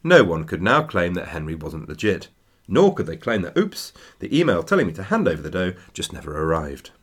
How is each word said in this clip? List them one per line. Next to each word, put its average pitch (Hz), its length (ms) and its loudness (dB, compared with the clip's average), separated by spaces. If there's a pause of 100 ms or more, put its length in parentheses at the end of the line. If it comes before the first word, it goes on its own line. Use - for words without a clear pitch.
No 160 200 8
one 80 220 0
could 82 160 -4
now 127 200 4
claim 90 320 -2
that 87 140 -4
Henry 78 260 -6
wasn't 80 340 -10
legit, 82 420 -2 (380)
nor 185 280 4
could - 100 -4
they 80 120 -8
claim 110 260 -2
that, - 140 -4
"Oops, - 360 -4 (260)
the - 180 -4
email 117 260 2
telling 170 240 2
me 80 60 -6
to 95 100 -10
hand 208 240 0
over 80 140 0
the 78 100 -8
dough 90 220 -2 (200)
just - 200 -8
never 71 220 -10
arrived." 78 540 -2 (140)